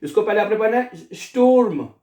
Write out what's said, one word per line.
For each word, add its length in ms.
इसको 180
पहले 200
आपने 140
पढ़ना 220
है 360
स्टूर्म 760